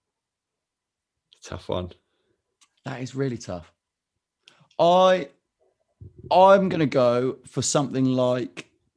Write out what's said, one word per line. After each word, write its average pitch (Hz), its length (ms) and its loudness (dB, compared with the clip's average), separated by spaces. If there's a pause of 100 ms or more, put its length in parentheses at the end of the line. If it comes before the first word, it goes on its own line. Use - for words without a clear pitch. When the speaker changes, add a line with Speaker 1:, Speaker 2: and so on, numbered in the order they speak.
(1400)
Speaker 1:
Tough - 260 -16
one. 92 220 -8 (960)
Speaker 2:
That 131 160 -12
is 127 140 -14
really 131 220 -8
tough. 87 340 -14 (1080)
I, 185 500 4 (1040)
I'm 190 380 6
gonna 165 160 -2
go 123 600 0
for - 160 -8
something 131 440 -2
like, 127 640 -4 (280)